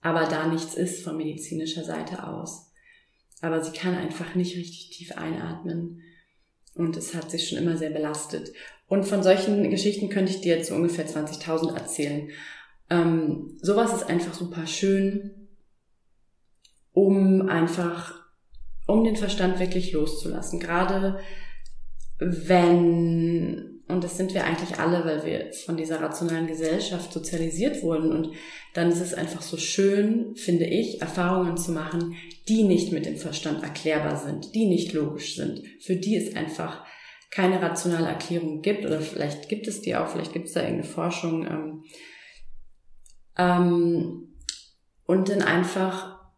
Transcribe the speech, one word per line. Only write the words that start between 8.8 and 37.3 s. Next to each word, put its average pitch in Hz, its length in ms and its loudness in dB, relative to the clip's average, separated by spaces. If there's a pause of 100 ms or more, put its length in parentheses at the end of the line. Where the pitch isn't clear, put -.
Und 196 180 2
von 196 180 2
solchen 202 480 6
Geschichten 196 400 2
könnte 190 220 2
ich - 100 -6
dir 170 140 4
jetzt 165 120 -2
so - 60 -4
ungefähr 170 320 2
zwanzigtausend 160 680 -2
erzählen. 147 560 -4 (640)
Ähm, 165 720 2
sowas 208 320 4
ist - 140 -4
einfach 175 260 0
super 170 320 -6
schön, 196 840 0 (1400)
um 190 560 6
einfach, 170 680 0 (720)
um 220 180 6
den 214 120 4
Verstand 185 420 2
wirklich 180 340 2
loszulassen. 156 680 -2
Gerade 190 580 0 (1000)
wenn, 170 1700 4
und 175 140 0
das - 140 -6
sind 190 160 0
wir 185 120 0
eigentlich 175 340 -2
alle, 170 260 2
weil 156 220 -2
wir - 260 -4
von - 240 -6
dieser 160 240 -4
rationalen 165 460 -2
Gesellschaft 160 680 -2
sozialisiert 170 680 -2
wurden. 160 280 2
Und 160 200 0 (420)
dann 170 180 2
ist 170 100 2
es 180 140 -4
einfach 170 280 -6
so - 160 -8
schön, 202 760 2
finde 170 300 2
ich, - 380 0
Erfahrungen 180 540 0
zu 170 160 -2
machen, 170 420 -2 (340)
die 220 140 6
nicht 185 300 6
mit 151 120 0
dem 151 120 -4
Verstand 151 460 -4
erklärbar 151 540 0
sind, - 380 -8
die 220 120 4
nicht 170 260 2
logisch 151 440 -4
sind, - 260 -6 (180)
für 185 160 0
die 196 200 0
es - 200 -2
einfach 160 480 -6 (460)